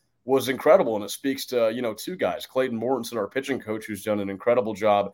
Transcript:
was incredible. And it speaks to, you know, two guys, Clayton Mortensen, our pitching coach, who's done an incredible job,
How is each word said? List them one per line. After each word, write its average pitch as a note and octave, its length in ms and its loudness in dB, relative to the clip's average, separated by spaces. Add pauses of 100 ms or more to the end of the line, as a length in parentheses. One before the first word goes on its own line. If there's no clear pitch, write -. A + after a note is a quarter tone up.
(240)
was B2+ 240 2
incredible. C3+ 460 4
And G#2 100 -4
it G2 60 -10
speaks - 360 -6
to, A2+ 280 2
you B2 80 -6
know, A#2 100 -2
two F3 220 -10
guys, F#2 320 -2
Clayton B2+ 340 -2
Mortensen, A#2+ 360 -2
our G2+ 100 -2
pitching C3+ 320 -4
coach, G#2+ 260 -8
who's G#2 200 -8
done G#2 160 0
an G2 100 -4
incredible A2 440 2
job, G2+ 400 2